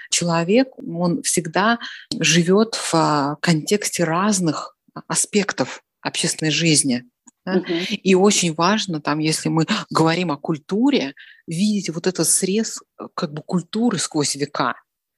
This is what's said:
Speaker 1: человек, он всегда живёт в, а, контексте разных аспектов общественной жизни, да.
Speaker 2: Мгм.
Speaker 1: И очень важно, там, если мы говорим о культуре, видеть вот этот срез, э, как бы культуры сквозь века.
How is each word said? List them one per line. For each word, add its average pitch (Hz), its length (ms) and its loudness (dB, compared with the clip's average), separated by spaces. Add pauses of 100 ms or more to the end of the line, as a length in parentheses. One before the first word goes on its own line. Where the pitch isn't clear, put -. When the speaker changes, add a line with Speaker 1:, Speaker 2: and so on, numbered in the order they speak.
Speaker 1:
человек, 175 580 2 (120)
он 170 440 -2
всегда 190 560 0 (400)
живёт 175 560 4
в, - 180 -6
а, 151 480 2
контексте 170 640 0
разных 175 720 0 (320)
аспектов - 760 -2 (200)
общественной 156 500 -2
жизни, 147 540 2 (400)
да. 185 140 -4
Speaker 2:
Мгм. 180 300 -4
Speaker 1:
И 196 260 2
очень 185 380 4
важно, 180 480 0
там, 147 180 -2
если 156 300 0
мы 156 160 2 (240)
говорим 165 420 2
о 143 60 -4
культуре, 185 760 0 (340)
видеть 196 420 -2
вот 165 180 -6
этот 175 200 -2
срез, 202 520 0 (200)
э, - 60 -14 (100)
как 147 180 -6
бы 151 80 -10
культуры 208 560 0
сквозь 143 380 -2
века. 139 400 -4 (420)